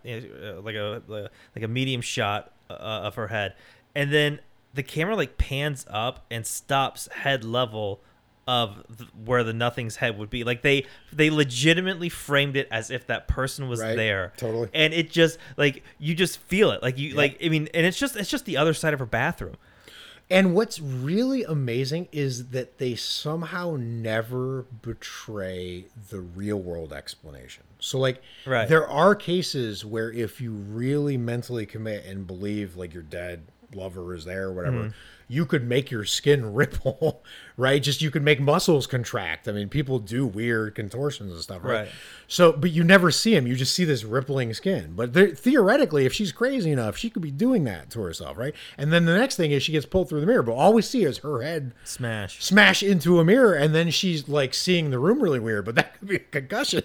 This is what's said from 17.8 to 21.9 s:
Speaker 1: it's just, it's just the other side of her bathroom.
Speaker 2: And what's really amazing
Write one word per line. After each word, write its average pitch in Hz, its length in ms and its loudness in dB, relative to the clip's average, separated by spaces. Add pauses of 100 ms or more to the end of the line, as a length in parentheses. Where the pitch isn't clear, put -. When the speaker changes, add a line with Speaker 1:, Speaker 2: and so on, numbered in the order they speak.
Speaker 1:
it's 180 120 0
just, 277 180 -2
it's 202 140 -6
just 285 160 -4
the 156 100 -4
other 156 180 4
side 156 200 0
of 135 40 -4
her 127 80 -4
bathroom. 117 500 -4 (720)
Speaker 2:
And 185 240 4
what's - 260 0
really 170 640 -2
amazing 135 640 -2